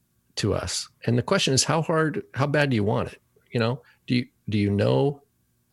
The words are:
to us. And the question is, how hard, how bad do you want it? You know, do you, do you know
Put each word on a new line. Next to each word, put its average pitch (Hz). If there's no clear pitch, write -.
to 98
us. 92
And 120
the -
question 185
is, 127
how 156
hard, 160
how 139
bad 143
do 123
you 104
want 107
it? -
You 123
know, 117
do 123
you, 123
do 107
you 101
know 131